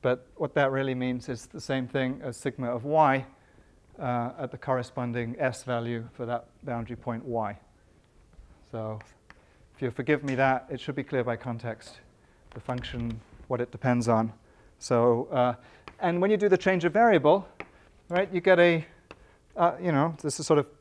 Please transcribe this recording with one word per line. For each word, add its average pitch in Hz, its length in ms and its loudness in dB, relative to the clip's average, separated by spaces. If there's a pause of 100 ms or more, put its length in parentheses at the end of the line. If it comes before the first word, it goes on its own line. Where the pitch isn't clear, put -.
But 127 240 -2 (120)
what 147 160 -4
that 139 180 2
really 135 240 -2
means 127 340 -4
is 120 160 -10
the - 160 -16
same 131 260 -4
thing 135 360 -2
as 127 140 -8
sigma 127 300 -6
of 120 180 -4
Y, 143 400 4 (760)
uh, 123 400 -4
at 131 100 -8
the - 80 -14
corresponding 123 800 -4
S 127 260 -4
value 120 500 -4
for 120 120 -10
that 117 220 -6 (160)
boundary 117 320 -8
point 113 300 -8
Y. 113 320 -4 (1120)
So 110 280 -8 (760)
if - 60 -10
you 123 100 -2
forgive 151 320 -2
me 135 120 -2
that, 131 360 2
it 131 80 -6
should 135 160 -8
be 139 80 -6
clear 131 200 -2
by 120 120 -2
context, 120 640 -10 (540)
the 107 80 -14
function, 117 580 -8 (300)
what 123 100 -2
it 120 120 -6
depends 120 360 0
on. 110 240 2 (460)
So, 120 540 2
uh, 123 240 2 (440)
and 175 220 0
when 202 100 2
you 208 60 4
do 208 100 0
the 185 100 6
change 185 280 0
of 165 80 0
variable, 190 540 6 (600)
right, 180 260 -2
you 185 60 -2
get 180 200 6
a, 170 260 6 (720)
uh, 170 240 4
you 180 100 0
know, 151 300 2
this 147 180 -4
is 147 80 -8
sort 151 120 6
of 139 80 -2 (140)